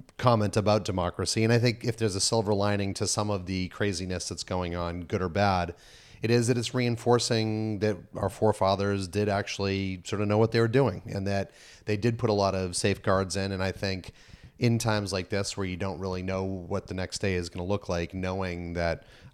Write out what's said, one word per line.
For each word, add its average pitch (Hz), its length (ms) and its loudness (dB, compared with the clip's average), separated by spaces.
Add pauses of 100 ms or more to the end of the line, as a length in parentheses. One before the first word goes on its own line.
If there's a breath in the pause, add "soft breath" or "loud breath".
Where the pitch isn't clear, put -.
(160)
comment 110 400 4
about 104 300 4
democracy, 92 580 0
and 113 80 4
I 120 60 6
think 117 260 0
if 117 140 -2
there's 101 180 0
a 98 40 -2
silver 107 340 2
lining 101 400 0
to 104 120 -2
some 104 240 0
of 95 140 -2
the 92 240 -2
craziness 92 600 -4
that's 92 140 -8
going 90 320 -4
on, 87 280 -4
good 90 180 -4
or 92 80 0
bad, 90 460 2 (480 loud breath)
it 110 80 0
is 120 160 4
that 120 100 2
it's 120 180 -4
reinforcing 113 1040 2
that 104 180 2 (180)
our 92 140 0
forefathers 98 760 2
did 101 220 0
actually 98 760 -2
sort 104 180 -4
of 104 60 0
know 104 100 4
what 113 120 4
they 117 100 2
were 117 60 4
doing 113 380 2
and 98 220 -6
that 98 240 -2 (340 loud breath)
they 107 140 0
did 117 200 0
put 117 120 2
a - 20 4
lot 98 220 4
of 92 200 -2
safeguards 95 640 2
in. 98 160 -2
And 95 100 -2
I 95 80 0
think 95 420 -6 (460 soft breath)
in 117 200 4
times 104 340 0
like 92 160 -2
this 101 300 -4
where 98 80 -2
you 92 100 -4
don't 92 240 -6
really 92 220 -4
know 95 200 -2
what 95 440 -4
the 95 80 -8
next 92 240 -6
day 98 160 0
is 87 160 -2
gonna 90 160 -6
look 98 240 -2
like, 85 240 -2
knowing 92 580 -4
that, 85 320 0 (300 loud breath)